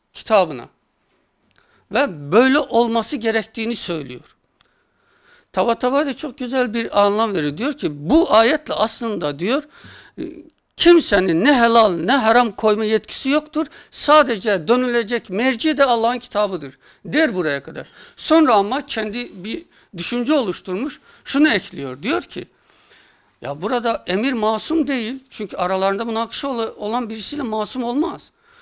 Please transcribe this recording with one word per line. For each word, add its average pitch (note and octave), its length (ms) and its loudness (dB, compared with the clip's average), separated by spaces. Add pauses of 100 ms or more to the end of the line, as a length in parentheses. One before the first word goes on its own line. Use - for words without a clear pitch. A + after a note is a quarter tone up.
(140)
kitabına. E3 560 0 (1200)
Ve F#3 400 -2
böyle C4 280 6
olması A#3 560 0
gerektiğini A3 600 -4
söylüyor. C#3 600 -10 (1200)
Tabatabai B3 520 0
de C#4 80 -4
çok - 240 -10
güzel B3 360 -2
bir A3+ 320 2
anlam G#3 280 0
veriyor. D3 240 -2
Diyor B3+ 200 -4
ki, D3 320 -6
"Bu E4 240 4
ayetle A3+ 400 2
aslında," F3 680 -4
diyor, A#3+ 240 -2 (560)
e, - 40 -8 (540)
"kimsenin G3 640 4
ne C4 180 6
helal A3+ 320 6
ne E3+ 180 -2
haram A#3 400 4
koyma G#3+ 340 0
yetkisi A3 440 -2
yoktur. D4 380 -2 (240)
Sadece G#3+ 760 2
dönülecek A#3+ 600 0
merci A#3+ 480 0
de C#4 80 4
Allah'ın A#3+ 340 2
kitabıdır." F#3+ 580 -4 (280)
Der A#3+ 300 0
buraya D3 280 -2
kadar. C#3 240 -14 (300)
Sonra D#4 360 4
ama G#3+ 320 0
kendi G#3+ 580 -6
bir A3 220 -8 (320)
düşünce A#3+ 360 -2
oluşturmuş. G#3+ 640 -4 (260)
Şunu D4+ 240 2
ekliyor. C#3 540 -4
Diyor D4+ 180 -2
ki, - 260 -14 (920)
Ya C#3+ 200 -10
burada A#3 460 -2
emir A3+ 260 0
masum A3+ 540 0
değil. B3+ 420 -4
Çünkü G#3+ 280 -10
aralarında F#3+ 480 0
münakışa A3+ 420 -6
ola-, A#3 280 -4
olan A3 340 -4
birisiyle A3 340 -8
masum G#3+ 400 -4
olmaz. B3+ 480 -4 (300)